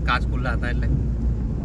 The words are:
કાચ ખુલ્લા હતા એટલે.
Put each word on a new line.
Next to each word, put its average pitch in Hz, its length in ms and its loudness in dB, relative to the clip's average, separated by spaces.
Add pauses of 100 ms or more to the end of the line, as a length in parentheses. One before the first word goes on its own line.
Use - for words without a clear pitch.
કાચ 127 200 2
ખુલ્લા 127 300 0
હતા 120 180 -2
એટલે. 123 140 0 (760)